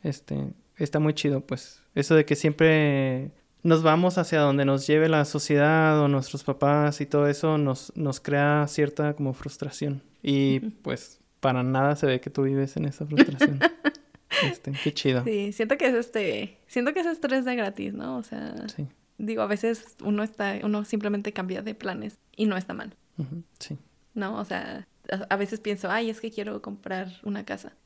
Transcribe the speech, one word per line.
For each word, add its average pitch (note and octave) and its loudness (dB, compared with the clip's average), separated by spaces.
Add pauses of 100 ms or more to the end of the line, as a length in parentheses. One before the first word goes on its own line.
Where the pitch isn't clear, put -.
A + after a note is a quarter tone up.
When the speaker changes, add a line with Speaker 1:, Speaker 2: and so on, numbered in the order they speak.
Speaker 1:
Este, C#3 -6 (240)
está D3+ -2
muy D3+ 2
chido, C#3+ 0
pues. - -10 (140)
Eso C#3+ 2
de D3+ 8
que D3 2
siempre D3 4 (320)
nos E3 6
vamos F3 4
hacia E3 2
donde C#3 4
nos C3+ 2
lleve D#3 4
la D3+ 4
sociedad D3+ 4
o D3 4
nuestros C#3 -2
papás D3 2
y C#3 -4
todo C#3+ 4
eso D#3 2
nos, C#3 -2
nos C#3 -4
crea D3 2
cierta D3 0
como C3+ -2
frustración. C#3+ -8 (180)
Y, C#3 2
Speaker 2:
Ujú. A3 -6 (120)
Speaker 1:
pues, - -8 (200)
para B2+ 2
nada C3+ 2
se C#3+ -2
ve B2+ 2
que - -8
tú C#3 -2
vives C3+ 0
en D3+ -2
esa C#3+ -6
frustración. D3 2
Speaker 2:
<laughs> E4+ 2 (720)
Speaker 1:
Este, - -4
qué D3 -2
chido. B2+ 0
Speaker 2:
Sí, G#3 -2
siento A3 -2
que B3 0
es, B3+ 2
este, G#3 -4
siento B3 -2
que F4+ -2
es E4+ 0
estrés D4 -2
de B3 -2
gratis, G3+ -4
¿no? B3+ -8
O A#3 -8
sea, - -10 (160)
Speaker 1:
Sí. D3 -8 (320)
Speaker 2:
digo, A3 -4
a G#3 0
veces A3 -4
uno G#3 0
está, G3+ -4
uno G#3 -2
simplemente G#3 -4
cambia F#3 -6
de G#3+ -8
planes G#3 -8 (160)
y G#3+ 0
no G#3 2
está F#3 -6
mal. - -12 (220)
Speaker 1:
Ujú, D#3 -8 (160)
sí. - -12 (340)
Speaker 2:
¿No? G#3 -6
O G#3 -6
sea, - -8 (240)
a, F#3+ -2 (180)
a G3+ 0
veces G3+ -4
pienso, G3+ -4
"Ay, A3+ -2
es A3 -10
que A3+ -8
quiero G#3 -8
comprar F#3+ -8 (160)
una G3+ -6
casa". - -10 (120)